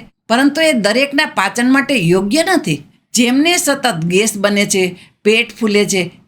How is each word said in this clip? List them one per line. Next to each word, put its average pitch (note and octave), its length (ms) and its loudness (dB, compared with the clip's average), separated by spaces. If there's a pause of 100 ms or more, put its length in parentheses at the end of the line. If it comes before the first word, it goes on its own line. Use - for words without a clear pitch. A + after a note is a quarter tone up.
(280)
પરંતુ C#4 320 2
એ D#4+ 120 2
દરેકના C4+ 640 0
પાચન G3+ 360 -2
માટે C#4 240 2
યોગ્ય G3 480 2
નથી. E4 400 -2 (320)
જેમને C4 420 2
સતત C#4 380 -2 (100)
ગેસ G3 340 0
બને G3+ 280 0
છે, G3 160 0 (400)
પેટ A3 300 2
ફૂલે G#3 320 0
છે F#3 180 -2 (260)